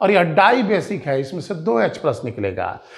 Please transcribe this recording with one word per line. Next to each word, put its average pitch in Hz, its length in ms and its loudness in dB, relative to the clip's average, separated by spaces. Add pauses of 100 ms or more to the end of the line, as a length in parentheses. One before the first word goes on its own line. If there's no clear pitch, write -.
और 196 100 4
यह 190 120 6 (120)
डाई 226 300 6
बेसिक 190 400 -2
है, 135 160 -2
इसमें 151 200 -6
से 196 160 -8
दो 220 240 0
एच 190 180 -2
प्लस 120 260 -2
निकलेगा। 95 560 -6 (180)